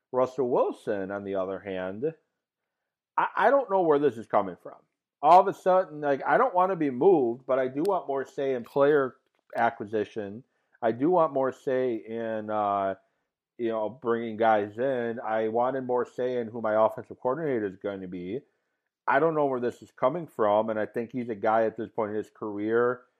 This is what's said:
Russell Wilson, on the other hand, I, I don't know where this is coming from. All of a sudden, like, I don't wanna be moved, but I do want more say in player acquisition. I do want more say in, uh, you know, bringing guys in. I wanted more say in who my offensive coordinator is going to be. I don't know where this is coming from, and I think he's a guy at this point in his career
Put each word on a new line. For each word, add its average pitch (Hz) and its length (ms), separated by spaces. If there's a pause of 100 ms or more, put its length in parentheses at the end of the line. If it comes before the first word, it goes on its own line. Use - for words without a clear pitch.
(120)
Russell 127 360
Wilson, 123 640
on 101 140
the 98 100
other 95 240
hand, 98 540 (1040)
I, 180 100 (100)
I 208 140
don't 277 200
know 190 120
where 151 160
this 143 180
is 110 100
coming 98 360
from. - 140 (460)
All 170 180
of 196 80
a 180 60
sudden, 180 460
like, 143 240
I - 140
don't 240 160
wanna 185 220
be 151 140
moved, 131 560
but 131 120
I 131 100
do 135 140
want 185 240
more 135 180
say 135 300
in 120 80
player 139 540 (400)
acquisition. 107 880 (380)
I 113 100
do 131 180
want 165 220
more 131 200
say 127 440
in, 110 540
uh, 101 440 (640)
you 117 120
know, 110 180
bringing 117 480
guys 107 420
in. 120 400
I 110 300
wanted 127 360
more 123 220
say 127 300
in 120 100
who 113 140
my 110 140
offensive 110 460
coordinator 131 460
is 95 100
going 98 260
to 92 40
be. 92 340 (680)
I 131 100
don't 160 160
know 151 120
where 131 140
this 120 220
is 107 100
coming 147 340
from, 107 420
and 107 100
I 107 60
think 113 260
he's 120 200
a 117 40
guy 110 300
at 110 120
this 110 120
point 107 220
in 107 80
his 101 100
career 113 720 (180)